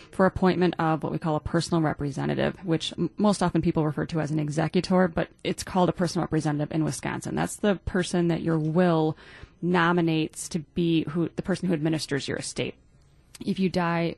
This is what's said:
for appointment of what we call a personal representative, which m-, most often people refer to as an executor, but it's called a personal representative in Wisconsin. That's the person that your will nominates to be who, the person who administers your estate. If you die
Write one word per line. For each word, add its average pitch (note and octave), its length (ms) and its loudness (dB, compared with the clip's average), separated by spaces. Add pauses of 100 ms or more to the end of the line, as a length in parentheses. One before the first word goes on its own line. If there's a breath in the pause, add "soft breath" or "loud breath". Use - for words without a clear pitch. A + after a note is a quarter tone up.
(100)
for F#3+ 140 4
appointment F3+ 540 2
of D#3+ 240 0
what - 100 -4
we D#3 60 -2
call D#3 180 -2
a D3+ 40 -2
personal E3 420 0
representative, C#3+ 840 -2
which E3 320 -2
m-, F3 220 -2
most G#3 240 2
often E3+ 180 2
people E3 240 2
refer D3+ 220 -2
to D#3 160 -4
as D3 80 -4
an D#3 80 0
executor, D#3+ 680 2
but E3 220 -2 (160)
it's F3 180 -4
called F3+ 280 2
a - 20 0
personal E3+ 320 -2
representative D3+ 500 -2
in D#3+ 80 0
Wisconsin. - 520 -4
That's E3 220 -2
the G#3 180 2 (100)
person F3 440 0
that E3 120 0
your E3 180 0
will D#3+ 600 2 (420 loud breath)
nominates E3+ 880 2
to E3+ 120 -4
be E3 500 0
who, E3 260 -2
the - 60 -8
person F3+ 260 -2
who F#3 60 2
administers D3 520 -2
your - 120 -4
estate. - 360 -6 (680)
If F#3+ 140 -4
you F#3+ 100 2
die E3+ 500 -2